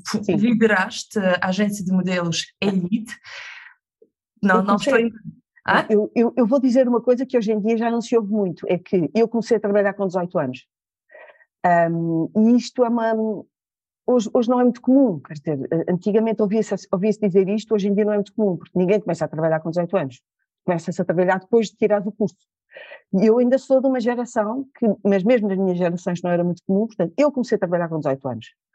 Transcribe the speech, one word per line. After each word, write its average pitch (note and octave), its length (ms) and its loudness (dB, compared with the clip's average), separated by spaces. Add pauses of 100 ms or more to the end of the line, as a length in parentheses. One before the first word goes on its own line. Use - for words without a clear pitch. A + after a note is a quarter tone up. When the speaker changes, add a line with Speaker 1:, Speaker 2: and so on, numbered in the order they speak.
Speaker 1:
fu-, G#3+ 160 -4
Speaker 2:
Sim. F#3 140 0
Speaker 1:
lideraste G#3+ 840 0
a F#3 300 0
agência G3+ 360 -2
de F#3 80 -2
modelos F3+ 680 -2
Elite. G3 540 -2 (1300)
Não, F#3+ 140 4
Speaker 2:
Eu F#3 60 0
Speaker 1:
não G3+ 140 0
Speaker 2:
comecei A#3 300 2
Speaker 1:
estou - 140 -8
em-, - 120 -16 (340)
hã? G#3+ 220 0
Speaker 2:
Eu, G#3+ 260 2
eu, A#3 220 2
eu A#3+ 100 2
vou C4 140 2
dizer B3+ 280 4
uma A#3 120 0
coisa B3 260 0
que C4 100 -4
hoje A3 160 0
em G#3+ 80 0
dia A3+ 160 0
já A#3 140 -2
não A#3 100 -2
se A#3 160 -2
ouve G#3 140 0
muito: G3+ 380 -2
é F3 100 0
que F3 360 -2
eu A3+ 140 2
comecei A3+ 280 -2
a G3+ 40 -4
trabalhar G3+ 340 0
com G3 120 -4
dezoito F3 320 -4
anos. C3 280 -6 (1200)
Hum, E3 460 -2
e A3+ 200 4
isto A#3+ 280 -2
é A#3 40 2
uma, A3+ 260 0 (920)
hoje, B3 260 2
hoje A#3 160 2
não B3+ 120 2
é B3 40 4
muito B3 160 0
comum, B3 400 2
quer - 140 -16
dizer, C#3+ 360 -6
eh, E3 220 0
antigamente G#3+ 480 0
ouvia-se, G#3+ 340 0 (180)
ouvia-se G3+ 280 0
dizer F#3+ 280 2
isto, G#3+ 260 -2
hoje G3+ 140 0
em G3+ 60 0
dia G#3 100 0
não G#3 80 0
é G#3 40 -2
muito G3+ 160 -4
comum, G3+ 240 -2
porque - 220 -8
ninguém F#3 220 2
começa E3 240 -4
a D3 40 -4
trabalhar D#3+ 320 -2
com E3 100 -8
dezoito F3 260 -4
anos. C3+ 240 -4 (440)
Começa-se F3 360 -4
a F3 40 -4
trabalhar F3+ 340 0
depois A3+ 300 0
de - 80 -20
tirar G#3 300 0
o G#3+ 60 -6
curso. - 240 -4 (800)
E F#3+ 120 2
eu A3 120 4
ainda B3 200 4
sou C4 220 2
de C4 80 0
uma B3+ 120 0
geração A#3+ 640 -4 (120)
que, A#3 80 0 (180)
mas G3 200 2
mesmo G#3+ 240 2
nas F#3+ 100 -2
minhas F#3 200 0
gerações F3 440 -4
não F3+ 80 -2
era F3 140 2
muito F3 220 -4
comum, G3 200 0
portanto, F3 300 -4
eu C#4+ 160 2
comecei A#3+ 240 -2
a - 20 -12
trabalhar F3 300 -2
com D#3+ 100 -4
dezoito C#3 300 -4
anos. A2+ 180 -8 (280)